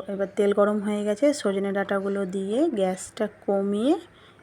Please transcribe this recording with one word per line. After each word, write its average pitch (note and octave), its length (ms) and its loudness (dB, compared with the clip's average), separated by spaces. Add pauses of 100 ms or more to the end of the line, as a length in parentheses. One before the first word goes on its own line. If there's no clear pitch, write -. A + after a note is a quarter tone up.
(120)
এবার G3 240 -4
তেল G3+ 220 4
গরম G#3 280 4
হয়ে G#3 220 -2
গেছে, G#3+ 180 2 (140)
সজনে G3 360 0
ডাঁটাগুলো G3 440 -2 (140)
দিয়ে G3 240 -2 (200)
গ্যাসটা F#3+ 480 -2 (200)
কমিয়ে G3+ 480 2 (480)